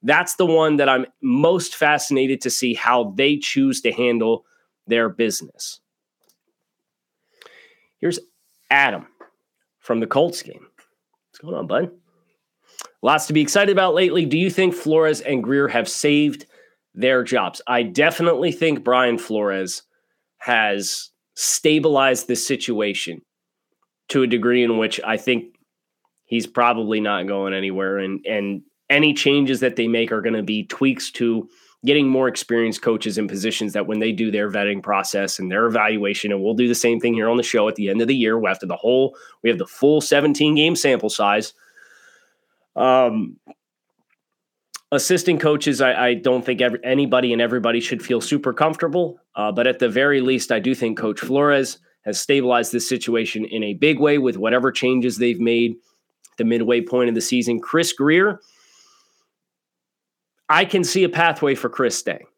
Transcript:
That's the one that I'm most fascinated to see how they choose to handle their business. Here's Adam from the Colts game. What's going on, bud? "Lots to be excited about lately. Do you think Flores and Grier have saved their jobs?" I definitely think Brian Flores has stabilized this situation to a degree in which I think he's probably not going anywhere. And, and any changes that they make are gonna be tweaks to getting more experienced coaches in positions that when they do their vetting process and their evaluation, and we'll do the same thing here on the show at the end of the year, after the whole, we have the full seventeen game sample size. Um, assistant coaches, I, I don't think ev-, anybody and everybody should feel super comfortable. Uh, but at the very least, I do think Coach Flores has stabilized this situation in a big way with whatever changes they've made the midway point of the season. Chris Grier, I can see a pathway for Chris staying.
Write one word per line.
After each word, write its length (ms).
That's 320
the 100
one 320
that 120
I'm 180
most 540
fascinated 680
to 100
see 240
how 400
they 220
choose 440
to 100
handle 540
their 240
business. 720
Here's 200
Adam 380
from 220
the 60
Colts 360
game. 240
What's 100
going 160
on, 120
bud? 240
"Lots 260
to 60
be 80
excited 300
about 240
lately. 300
Do 120
you 140
think 240
Flores 460
and 220
Grier 240
have 200
saved 600
their 280
jobs?" 440
I 160
definitely 680
think 320
Brian 340
Flores 680
has 720
stabilized 920
this 180
situation 760
to 120
a 60
degree 360
in 140
which 260
I 140
think 380
he's 200
probably 540
not 260
going 300
anywhere. 420
And, 300
and 340
any 240
changes 460
that 140
they 120
make 240
are 100
gonna 220
be 220
tweaks 480
to 360
getting 240
more 200
experienced 560
coaches 340
in 100
positions 460
that 140
when 100
they 140
do 180
their 220
vetting 320
process 560
and 120
their 140
evaluation, 640
and 120
we'll 100
do 140
the 80
same 240
thing 160
here 120
on 100
the 40
show 260
at 80
the 140
end 100
of 80
the 80
year, 300
after 220
the 80
whole, 420
we 80
have 80
the 80
full 360
seventeen 520
game 220
sample 340
size. 440
Um, 600
assistant 500
coaches, 400
I, 280
I 40
don't 320
think 160
ev-, 220
anybody 500
and 80
everybody 380
should 260
feel 160
super 320
comfortable. 680
Uh, 160
but 140
at 140
the 100
very 320
least, 300
I 80
do 160
think 200
Coach 240
Flores 600
has 140
stabilized 520
this 160
situation 580
in 180
a 100
big 260
way 200
with 180
whatever 340
changes 460
they've 220
made 360
the 80
midway 360
point 280
of 60
the 60
season. 380
Chris 340
Grier, 460
I 160
can 180
see 200
a 60
pathway 460
for 120
Chris 300
staying. 300